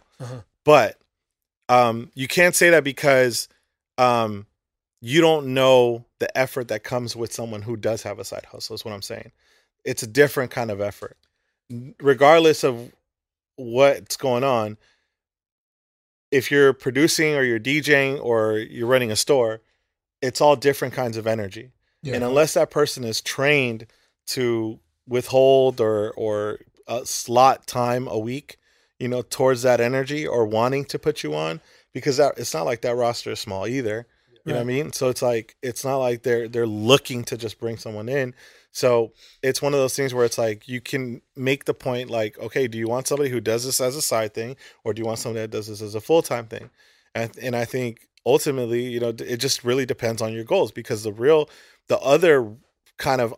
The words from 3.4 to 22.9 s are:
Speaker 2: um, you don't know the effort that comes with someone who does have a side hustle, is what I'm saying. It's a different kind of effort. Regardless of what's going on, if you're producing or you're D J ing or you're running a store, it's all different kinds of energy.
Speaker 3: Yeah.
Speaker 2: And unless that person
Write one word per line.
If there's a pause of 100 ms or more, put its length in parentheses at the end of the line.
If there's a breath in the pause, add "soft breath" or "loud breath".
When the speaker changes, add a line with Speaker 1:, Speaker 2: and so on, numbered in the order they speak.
Speaker 2:
um, (540)
you
don't
know (140)
the
effort
that
comes
with
someone
who
does
have
a
side
hustle,
is
what
I'm
saying. (540)
It's
a
different
kind
of
effort. (840)
Regardless
of (640)
what's
going
on, (1500)
if
you're
producing
or
you're
D
J
ing
or
you're
running
a
store, (600)
it's
all
different
kinds
of
energy. (320)
Speaker 3:
Yeah.
Speaker 2:
And
unless
that
person